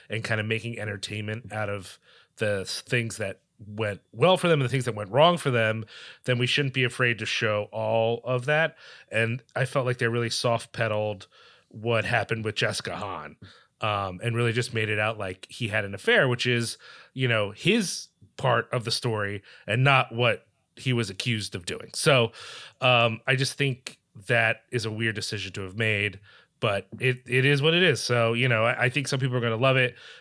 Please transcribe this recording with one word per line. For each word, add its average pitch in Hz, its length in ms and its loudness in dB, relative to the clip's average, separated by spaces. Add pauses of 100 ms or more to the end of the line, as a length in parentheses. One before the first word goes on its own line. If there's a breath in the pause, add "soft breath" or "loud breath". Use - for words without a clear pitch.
and 113 160 -6
kind 113 160 -2
of 107 60 -4
making 110 320 -4
entertainment 107 760 -8
out 107 160 -4
of 101 300 -10 (400 soft breath)
the 104 240 0
s-, - 180 -8
things 117 380 -2
that 98 220 -6 (260)
went 104 340 -4 (120)
well 165 260 4
for 175 100 0
them 151 140 4
and 127 40 2
the 123 60 -2
things 127 140 -2
that 117 80 -4
went 104 160 -8
wrong 156 260 6
for 147 140 -2
them, 110 340 2 (400 loud breath)
then 127 140 2
we 123 80 2
shouldn't 135 260 0
be 131 120 0
afraid 120 340 0
to 107 80 -6
show 104 440 0
all 113 540 0
of 127 220 -2
that. 151 300 2 (360 loud breath)
And 113 300 0 (120)
I 131 120 0
felt 131 180 -2
like 123 140 0
they 117 100 0
really 117 220 -2
soft 117 420 0
pedaled 107 540 -2 (420 soft breath)
what 110 380 0
happened 110 400 0
with 104 80 -2
Jessica 104 420 -2
Hahn, 92 400 -10 (460 loud breath)
um, 98 400 -2
and 120 120 -2
really 117 180 0
just 120 200 -2
made 110 160 0
it 107 100 0
out 107 200 0
like 95 320 -8
he 117 180 -6
had 104 160 -2
an 98 100 -8
affair, 196 320 2
which 120 200 0
is, 120 320 0 (340 loud breath)
you 131 160 -2
know, 110 220 2
his 180 580 0 (300)
part 117 340 2
of 120 120 -2
the 113 60 -4
story 104 520 -4 (240 loud breath)
and 120 180 2
not 135 300 4
what 117 320 2 (300)
he 127 180 -2
was 113 160 0
accused 101 440 -4
of 90 120 -10
doing. - 280 -10
So, 127 380 4 (480 loud breath)
um, 120 460 4
I 135 100 4
just 131 180 -2
think 135 440 -4 (280)
that 113 360 2 (100)
is 123 140 -2
a 110 40 -4
weird 110 240 -2
decision 98 380 -6
to 104 100 -8
have 92 140 -10
made, 104 420 0 (400 soft breath)
but 101 300 -2 (100)
it, 127 280 0
it 127 180 2
is 143 180 4
what 156 120 4
it 175 80 4
is. 151 200 2
So, 117 300 2
you 123 160 0
know, 113 160 2
I, 123 200 2
I 127 40 2
think 131 200 -2
some 135 120 -2
people 127 160 -2
are 123 40 0
gonna 113 160 0
love 131 200 4
it 127 180 2 (260 loud breath)